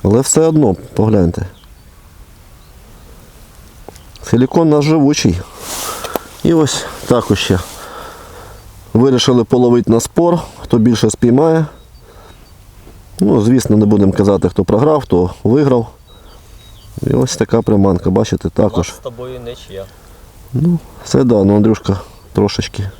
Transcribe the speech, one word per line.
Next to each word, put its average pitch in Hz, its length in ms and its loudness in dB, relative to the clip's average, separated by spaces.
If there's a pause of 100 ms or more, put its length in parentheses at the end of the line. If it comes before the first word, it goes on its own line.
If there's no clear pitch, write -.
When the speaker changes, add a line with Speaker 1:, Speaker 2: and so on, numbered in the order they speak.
Speaker 1:
але 104 180 2
все 156 200 0
одно, 151 340 2 (180)
погляньте. 98 520 0 (2750)
Силікон 131 460 2
наш 147 160 2
живучий. 143 540 2 (1040)
І 170 100 2
ось 156 320 -2 (220)
також 110 320 0
ще 92 200 -2 (1300)
вирішили 123 500 2
половити 120 480 2
на 117 80 4
спор, 170 400 0 (220)
хто - 160 -2
більше 113 320 2
спіймає. 151 560 2 (1500)
Ну, 104 220 2
звісно, 113 360 2
не 107 80 4
будемо 101 280 2
казати, 98 360 0
хто 95 140 -2
програв, 143 380 2
хто 90 320 -2 (100)
виграв. 127 440 2 (1200)
І - 60 0
ось 127 220 -2
така 113 260 0
приманка, 98 480 2
бачите, 98 400 -2
також. - 380 -2
Speaker 2:
У - 40 -14
нас - 60 -20
з - 60 -20
тобою 123 360 -14
нічия. 117 460 -16 (680)
Speaker 1:
Ну, 165 260 0 (240)
все, 135 200 2
да, 113 200 4
ну, 101 120 4
Андрюшка 104 440 0 (340)
трошечки. 101 560 -4 (100)